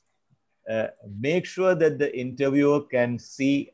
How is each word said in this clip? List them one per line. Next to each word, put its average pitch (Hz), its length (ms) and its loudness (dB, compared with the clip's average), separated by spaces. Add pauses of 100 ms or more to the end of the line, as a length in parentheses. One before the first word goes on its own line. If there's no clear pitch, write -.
(720)
uh, 110 160 -2 (340)
make 156 240 0
sure 185 300 0
that 156 240 2
the 143 200 -2
interviewer 139 640 2
can 120 360 0
see 139 560 -2